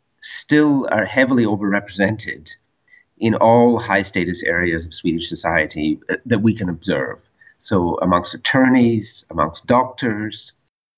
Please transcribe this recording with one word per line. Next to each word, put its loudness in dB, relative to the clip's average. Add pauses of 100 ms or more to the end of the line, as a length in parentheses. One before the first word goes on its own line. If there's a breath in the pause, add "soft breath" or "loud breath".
(220)
still 2
are 2
heavily 2
overrepresented -2 (680 soft breath)
in 0
all 6
high 0
status -4
areas 0
of -14
Swedish -4
society, -2 (100)
uh, -2 (100)
that 0
we 4
can -4
observe. -4 (400 soft breath)
So -2
amongst 0
attorneys, 2
amongst -4
doctors, -2 (460)